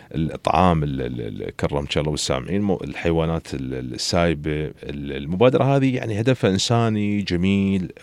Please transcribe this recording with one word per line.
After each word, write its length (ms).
الطعام 680
ال-، 180
ال-، 200
ال-، 280
كرمك 480
الله 120
والسامعين، 520
مو-، 220
الحيوانات 680
ال-، 200
ال-، 200
السايبة. 580
ال-، 60
المبادرة 520
هذه 320
يعني 240
هدفها 320
إنساني 680
جميل 680